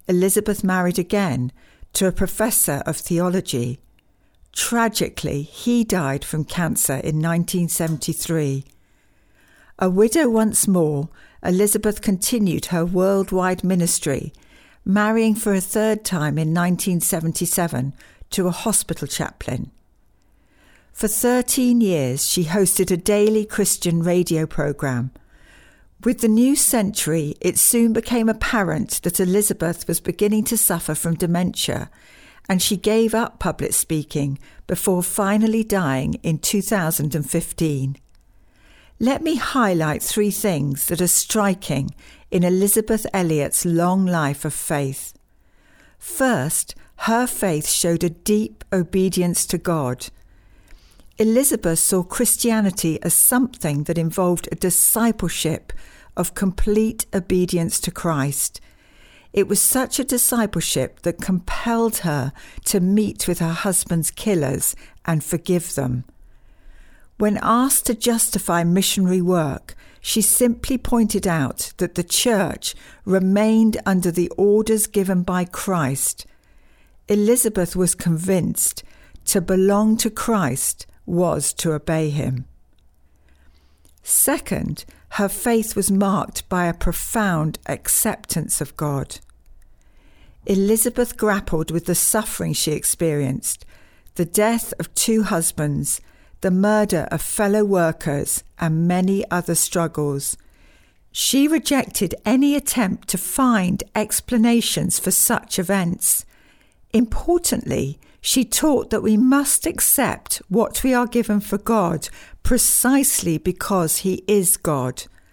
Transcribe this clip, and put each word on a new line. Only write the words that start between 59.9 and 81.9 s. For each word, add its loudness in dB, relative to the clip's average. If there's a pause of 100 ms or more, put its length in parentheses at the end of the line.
a -2
discipleship -2
that -4
compelled -2
her -2 (340)
to 0
meet 0
with -2
her 0
husband's -2
killers -2 (300)
and 0
forgive -2
them. -2 (1120)
When 0
asked 2
to 0
justify 0
missionary 2
work, -2 (260)
she 0
simply 0
pointed 0
out -2
that -2
the -2
church 0 (300)
remained 4
under 2
the 0
orders 2
given 0
by -2
Christ. -4 (840)
Elizabeth 2
was 0
convinced -2 (420)
to 0
belong 4
to -2
Christ -2 (180)
was 0
to -2
obey -2